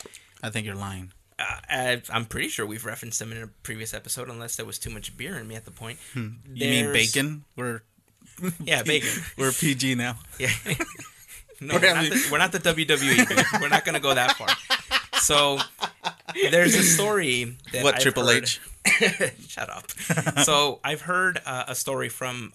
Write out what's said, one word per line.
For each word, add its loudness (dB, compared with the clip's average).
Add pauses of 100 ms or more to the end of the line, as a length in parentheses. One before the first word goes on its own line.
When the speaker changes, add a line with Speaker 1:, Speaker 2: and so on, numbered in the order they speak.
Speaker 1:
remember. -20 (240)
I -8
think -6
you're -8
lying. -10 (260)
Speaker 2:
uh, -6 (260)
I, 0
I'm -2
pretty -6
sure -4
we've -8
referenced -8
him -12
in -10
a -12 (160)
previous -10
episode, -10
unless -10
there -8
was -10
too -10
much -12
beer -10
in -12
me -12
at -14
the -20
point. -14 (140)
Speaker 1:
Hmm. -6 (240)
You -2
mean 2
Speaker 2:
There's 4
Speaker 1:
bacon? -2 (120)
We're -6 (840)
Speaker 2:
Yeah, 0
Speaker 1:
<laughs> -
P- 2
Speaker 2:
bacon. -2 (160)
Speaker 1:
we're 2
P 2
G 2
now. -2 (220)
Speaker 2:
Yeah. 0 (160)
<laughs> -2 (840)
No, -2
Speaker 1:
We're 4
Speaker 2:
we're 6
not 6
Speaker 1:
having 2
Speaker 2:
the, 2
we're 4
not 4
the -2
W 2
W 4
E. 8 (360)
We're 0
not 4
gonna 0
go 4
that 4
far. -4 (720)
So, 4 (920)
there's 6
a 4
story 2 (160)
that 0
Speaker 1:
What, 6
Speaker 2:
I've 2
Speaker 1:
Triple 2
Speaker 2:
heard. 6
Speaker 1:
H? -2 (240)
Speaker 2:
<laughs> 2
Shut -10
up. -12
Speaker 1:
<laughs> 0
Speaker 2:
So, 2
I've -4
heard, 0
uh, -4
a -6
story -2
from -8